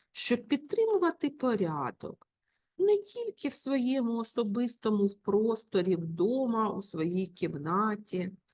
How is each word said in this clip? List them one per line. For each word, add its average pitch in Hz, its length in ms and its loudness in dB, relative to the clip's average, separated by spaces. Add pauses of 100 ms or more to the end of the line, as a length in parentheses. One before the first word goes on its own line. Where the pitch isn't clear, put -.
(120)
щоб - 360 0
підтримувати 339 800 0
порядок 170 1000 -4 (500)
не 403 200 4
тільки 427 520 -6
в 269 40 -8
своєму 254 640 0
особистому 220 920 0
просторі 196 840 0
вдома, 214 760 0
у 196 120 -6
своїй 175 460 -2
кімнаті, 185 1040 -2 (220)